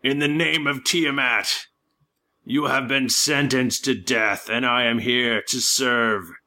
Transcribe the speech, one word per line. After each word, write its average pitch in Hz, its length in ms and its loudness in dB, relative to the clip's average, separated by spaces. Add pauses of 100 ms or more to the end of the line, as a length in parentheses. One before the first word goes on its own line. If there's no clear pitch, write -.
In 135 140 2
the 143 100 0
name 156 380 0
of 139 180 -2
Tiamat, 139 840 0 (760)
you 147 220 -2
have 131 220 0
been 131 200 0
sentenced 131 800 0
to 135 80 2
death, 107 560 0
and 117 160 -2
I 123 200 2
am 117 120 2
here 117 460 0
to - 180 -4
serve 117 640 0 (240)